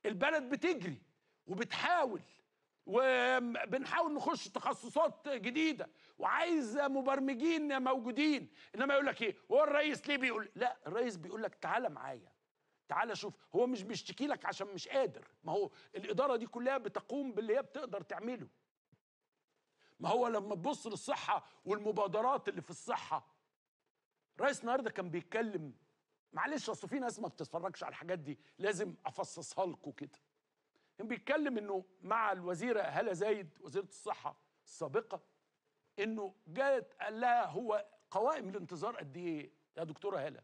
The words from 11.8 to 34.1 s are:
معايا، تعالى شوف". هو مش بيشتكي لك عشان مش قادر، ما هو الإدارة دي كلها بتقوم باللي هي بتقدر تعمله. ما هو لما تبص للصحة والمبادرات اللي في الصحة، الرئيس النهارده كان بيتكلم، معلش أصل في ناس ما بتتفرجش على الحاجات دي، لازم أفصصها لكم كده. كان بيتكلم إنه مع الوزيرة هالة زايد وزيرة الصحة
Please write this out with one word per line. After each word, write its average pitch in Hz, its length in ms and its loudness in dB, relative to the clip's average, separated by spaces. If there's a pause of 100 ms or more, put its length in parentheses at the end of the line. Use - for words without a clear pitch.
معايا، 131 420 -10 (560)
تعالى 196 280 0
شوف". 208 180 -6 (220)
هو 240 120 8
مش 233 160 0
بيشتكي 226 440 -4
لك - 180 -2
عشان 196 220 -4
مش 190 200 -8
قادر، 247 400 0 (160)
ما - 80 -4
هو 190 200 2 (240)
الإدارة 226 400 2
دي 233 120 -2
كلها 254 300 0
بتقوم 247 560 -4
باللي 220 240 2
هي 277 40 2
بتقدر 254 400 -6
تعمله. 202 460 -6 (1500)
ما 165 100 -2
هو 240 180 4
لما 208 280 0
تبص 233 320 -4
للصحة - 600 -2 (180)
والمبادرات 208 840 0
اللي 180 120 -8
في - 80 -18
الصحة، - 580 -4 (1080)
الرئيس 262 240 2
النهارده 233 280 0
كان 180 200 -4
بيتكلم، 175 640 -4 (600)
معلش 233 360 -2
أصل 202 180 -6
في 277 120 -4
ناس 233 200 -4
ما 208 80 -6
بتتفرجش 170 560 -6
على 139 60 -8
الحاجات 175 300 -6
دي، 143 200 -8 (180)
لازم 185 380 0 (100)
أفصصها 170 600 -2
لكم 151 260 -6
كده. - 280 -12 (800)
كان 214 100 -8
بيتكلم 262 500 0
إنه 202 280 -2 (160)
مع 214 300 2
الوزيرة 185 500 0
هالة 190 320 0
زايد 202 480 0
وزيرة 185 240 -6
الصحة - 520 -8 (280)